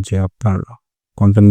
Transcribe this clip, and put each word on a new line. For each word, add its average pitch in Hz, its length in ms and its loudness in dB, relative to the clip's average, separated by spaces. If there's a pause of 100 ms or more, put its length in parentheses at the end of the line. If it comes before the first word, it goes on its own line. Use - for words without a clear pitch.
যে 98 100 -6 (100)
আপনার 95 320 -6 (600)
কনটেন্ট 101 320 2